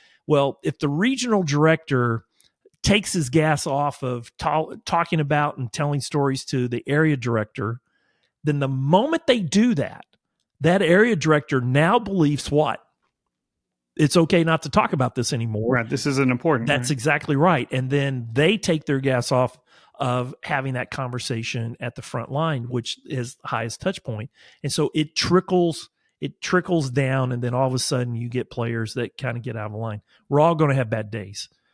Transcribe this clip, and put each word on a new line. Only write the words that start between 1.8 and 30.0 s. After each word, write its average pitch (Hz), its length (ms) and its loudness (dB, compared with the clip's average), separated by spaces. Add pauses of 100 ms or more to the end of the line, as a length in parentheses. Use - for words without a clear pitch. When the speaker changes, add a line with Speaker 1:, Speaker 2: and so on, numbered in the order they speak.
Speaker 1:
takes 208 320 0
his 151 160 0
gas 151 380 2
off 143 340 -2
of 123 360 -8
ta-, 156 480 -2
talking 170 340 0
about 147 380 0
and 127 140 -6
telling 147 300 -2
stories 139 440 -2
to 123 220 -2
the 120 200 -6
area 151 300 2
director, 117 640 -2 (640)
then 147 160 0
the 139 80 0
moment 170 600 2
they 247 120 4
do 208 360 2
that, - 300 -4 (560)
that 175 200 4
area 196 340 6
director 147 460 2
now 151 380 4
believes 185 500 0
what? 147 320 0 (1120)
It's 151 220 4
okay 170 260 4
not 160 200 0
to 147 60 -8
talk 220 240 2
about 131 220 0
this 123 180 -2
anymore. 113 400 0
Speaker 2:
Right. 117 160 0
This 143 180 -2
isn't 135 240 2
important, 123 360 0
Speaker 1:
That's 135 220 0
Speaker 2:
right? - 20 0
Speaker 1:
exactly 147 440 0
right. 147 360 2
And 127 180 -2
then 135 420 -2
they 156 260 2
take 165 280 -2
their 139 140 0
gas 131 320 0
off 127 260 0 (400)
of 127 460 -2
having 135 300 -4
that 127 180 -6
conversation 120 880 -6
at 123 160 -8
the 120 60 -14
front - 280 -8
line, 143 340 -2
which 120 420 -6
is 127 300 -8
the - 120 -20
highest 117 320 -6
touch - 240 -6
point. 110 260 -10 (320)
And 143 100 -4
so 151 220 0
it 156 220 -2
trickles, 175 720 2 (300)
it 143 220 -10
trickles 170 480 0
down, 131 420 0
and 123 100 -4
then 120 120 -4
all 131 140 2
of 127 60 -2
a 127 60 0
sudden 123 340 -2
you 117 140 -6
get 117 240 -6
players 117 440 -4
that 120 220 -6
kinda 120 220 -6
get 117 160 -8
out 107 160 -8
of 104 60 -10
line. 110 240 -8 (260)